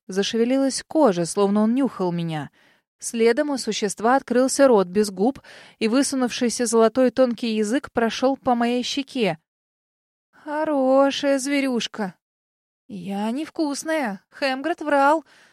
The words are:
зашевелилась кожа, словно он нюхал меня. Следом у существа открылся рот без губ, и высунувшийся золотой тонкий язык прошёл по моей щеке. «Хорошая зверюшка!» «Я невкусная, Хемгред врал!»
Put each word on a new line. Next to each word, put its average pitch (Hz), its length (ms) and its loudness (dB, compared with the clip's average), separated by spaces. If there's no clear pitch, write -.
зашевелилась 233 800 0
кожа, 196 400 2
словно 202 360 2
он 220 120 2
нюхал 233 360 -2
меня. 165 400 -6
Следом 233 460 2
у 269 80 -4
существа 220 580 0
открылся 262 500 2
рот 208 200 4
без 202 240 0
губ, 196 300 -2
и 220 100 -2
высунувшийся 247 760 0
золотой 226 460 2
тонкий 240 440 0
язык 214 380 -2
прошёл 247 440 0
по 254 180 -2
моей 240 280 0
щеке. 240 540 -4
«Хорошая 277 1080 0
зверюшка!» 254 760 -4
«Я 196 420 -6
невкусная, 285 920 -4
Хемгред 277 420 -4
врал!» 294 420 2